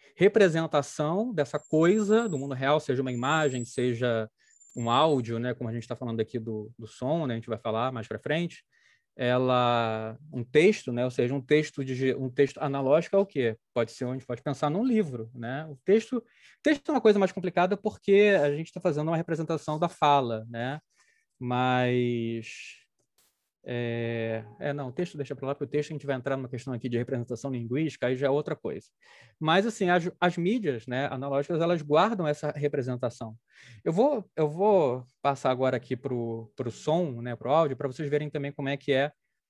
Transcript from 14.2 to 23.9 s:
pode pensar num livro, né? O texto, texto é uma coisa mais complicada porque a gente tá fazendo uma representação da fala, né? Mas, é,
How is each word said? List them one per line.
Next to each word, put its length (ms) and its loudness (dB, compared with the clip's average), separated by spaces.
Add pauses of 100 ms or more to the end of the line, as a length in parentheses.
pode 160 -8
pensar 280 -2
num 160 0
livro, 500 0
né? 300 -6
O 180 -14
texto, 400 2 (400)
texto 240 0
é 60 -2
uma 80 0
coisa 180 6
mais 140 2
complicada 420 0
porque 640 4
a 140 2
gente 160 -8
tá 80 -14
fazendo 300 0
uma 80 0
representação 600 -4
da 120 0
fala, 600 2
né? 300 -6 (580)
Mas, 1400 -2 (840)
é, 800 -4 (160)